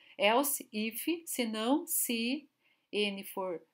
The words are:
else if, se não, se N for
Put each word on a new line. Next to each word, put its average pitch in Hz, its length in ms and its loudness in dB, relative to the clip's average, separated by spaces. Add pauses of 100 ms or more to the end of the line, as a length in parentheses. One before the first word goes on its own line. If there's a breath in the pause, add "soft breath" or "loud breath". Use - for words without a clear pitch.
(180 soft breath)
else 240 540 4
if, 220 340 -4 (200)
se - 180 -2
não, 226 420 2
se 240 640 0 (420)
N 196 340 -2
for 185 380 -6 (120)